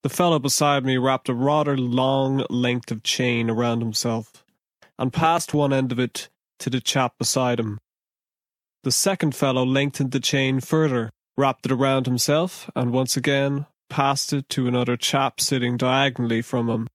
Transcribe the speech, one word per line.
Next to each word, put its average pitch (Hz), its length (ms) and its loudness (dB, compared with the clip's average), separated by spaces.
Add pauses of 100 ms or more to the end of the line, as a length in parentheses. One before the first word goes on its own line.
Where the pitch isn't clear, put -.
The 143 60 -2
fellow 165 320 2
beside 139 440 0
me 131 120 2
wrapped 131 320 0
a 127 60 -2
rather 143 420 0
long 135 720 0
length 123 400 -2
of 110 140 -6
chain 120 440 0
around 117 320 0
himself 113 640 -4 (540)
and 131 140 -2
passed 165 420 2
one 143 180 2
end 131 200 0
of 120 80 -2
it - 280 -4 (300)
to - 120 -4
the 127 100 -2
chap 127 400 0
beside 123 400 0
him. 104 180 -4 (1040)
The 131 80 -2
second 170 460 0
fellow 127 280 2
lengthened 135 460 0
the 135 80 -2
chain 131 400 0
further, 127 520 0 (260)
wrapped 135 300 0
it 131 60 0
around 135 340 2
himself, 147 680 0
and 120 180 -2
once 131 240 0
again 139 500 0 (220)
passed 139 440 0
it 139 180 -2
to 127 160 0
another 123 300 0
chap - 440 0
sitting 123 360 0
diagonally 120 680 0
from 117 260 -2
him. 117 260 -2